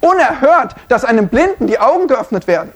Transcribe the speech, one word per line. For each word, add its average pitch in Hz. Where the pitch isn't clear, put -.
Unerhört, 311
dass 240
einem 226
Blinden 320
die 214
Augen 339
geöffnet 233
werden. 170